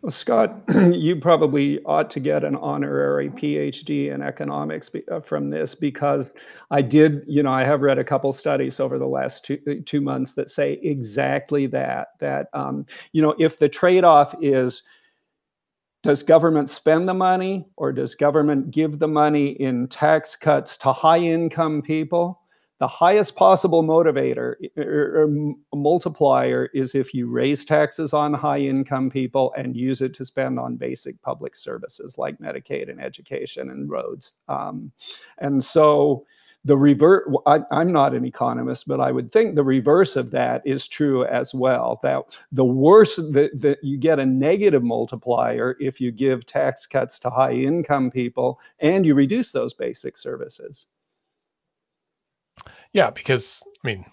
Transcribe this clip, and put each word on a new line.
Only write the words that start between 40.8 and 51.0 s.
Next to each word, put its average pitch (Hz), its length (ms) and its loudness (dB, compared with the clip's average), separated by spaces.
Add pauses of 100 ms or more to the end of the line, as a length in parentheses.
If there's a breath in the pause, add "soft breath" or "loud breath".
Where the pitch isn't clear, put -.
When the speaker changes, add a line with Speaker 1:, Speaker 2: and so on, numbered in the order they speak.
Speaker 1:
true 135 380 0
as 123 280 -4
well, 123 480 0
that 135 220 -2 (260 loud breath)
the 131 140 2
worse, 143 520 8
that, 151 440 0
that 143 240 2
you 139 120 -4
get 147 220 2
a 135 80 0
negative 147 560 2
multiplier 117 960 -2
if 135 220 -6
you 123 100 -2
give 123 340 -2
tax 139 420 -4
cuts - 340 -4
to 123 100 -4
high-income 131 800 -2
people 127 480 -4 (220 soft breath)
and 175 260 2
you 147 80 6
reduce 143 380 0
those 120 200 -4
basic - 440 -10
services. - 720 -14 (2000 soft breath)